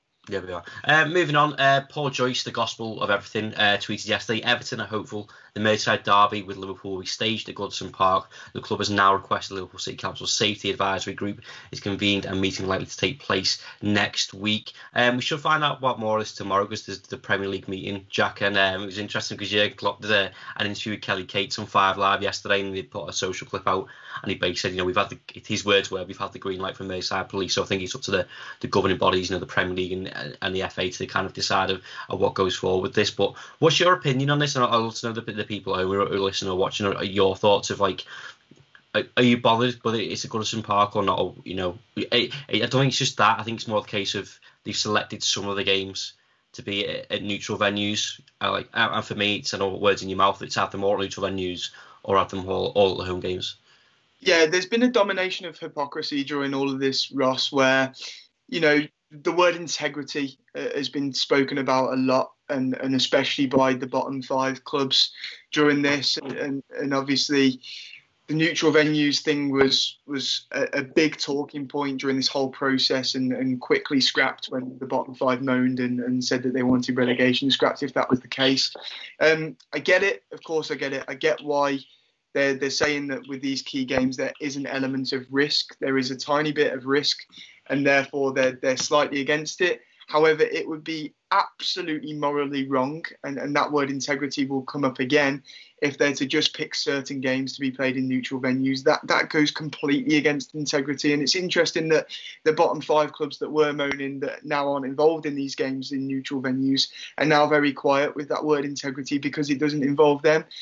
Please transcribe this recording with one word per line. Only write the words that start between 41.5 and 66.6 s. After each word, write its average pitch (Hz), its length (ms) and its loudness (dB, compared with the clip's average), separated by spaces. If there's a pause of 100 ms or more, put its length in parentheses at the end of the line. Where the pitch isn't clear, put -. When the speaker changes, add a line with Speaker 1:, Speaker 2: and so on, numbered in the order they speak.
Speaker 1:
know, 92 240 -4 (160)
it, 107 380 0 (160)
it, 107 140 2
I - 20 0
don't 127 160 2
think 135 80 4
it's - 80 -2
just - 200 -2
that. 104 220 4
I 110 40 -6
think 113 160 -6
it's - 80 -10
more 107 140 2
the - 60 -14
case 101 280 -4
of 95 140 -6 (360)
they've 104 100 -6
selected - 480 -2
some 101 240 -2
of 98 80 -2
the 101 80 -4
games 95 500 -2 (400)
to - 100 -16
be 98 220 -4
at, 87 260 -8
at 101 120 -4
neutral 101 340 -4
venues. 104 640 -2 (220)
Uh, 98 100 0
like, 95 220 -4
and, - 220 0
and 107 100 -2
for - 100 -8
me, 101 220 0
it's, - 160 -6
I 92 60 -6
know 98 100 2
words 95 340 2
in 95 60 -6
your 95 80 -4
mouth, 98 240 2
it's - 140 -8
have 98 160 -2
them 98 120 -6
all 101 120 4
at 95 40 -2
neutral 98 260 -4
venues 92 440 -4 (340)
or 98 140 2
have 92 120 2
them 95 200 -6
all, 92 260 -2
all 98 160 6
at - 60 -4
the 92 80 -6
home 90 160 -4
games. 92 340 -6 (640)
Speaker 2:
Yeah, 165 280 6
there's 185 180 2
been 233 180 2
a 247 60 6
domination 190 560 0
of 160 120 -12
hypocrisy 151 680 -6
during 139 280 -2
all 139 160 0
of 135 100 -4
this, 135 340 -2
Ross, 131 360 0
where, 135 440 4 (560)
you 175 100 -4
know, 151 220 6 (300)
the 151 200 -4
word 175 240 4
integrity, 143 800 -6 (160)
uh, 143 220 -6
has 139 140 -4
been 143 240 -4
spoken 139 440 2
about 131 360 2
a - 20 0
lot, 131 380 2 (140)
and, 131 280 0
and - 180 -2
especially 135 540 2
by 131 260 4
the 127 140 -4
bottom 131 340 -4
five 131 420 -2
clubs 139 500 0 (380)
during 147 300 4
this. 143 360 2
And, 139 160 -8
and, 139 300 -4 (140)